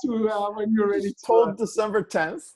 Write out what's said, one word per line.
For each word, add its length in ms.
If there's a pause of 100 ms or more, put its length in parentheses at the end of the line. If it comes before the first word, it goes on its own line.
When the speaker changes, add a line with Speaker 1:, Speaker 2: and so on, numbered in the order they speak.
Speaker 1:
to, 260
uh, 220
when 220
you're 160
ready 180
Speaker 2:
It's 140
Speaker 1:
to, 60
Speaker 2:
told 200
Speaker 1:
uh, 60
Speaker 2:
December 500
tenth. 400 (120)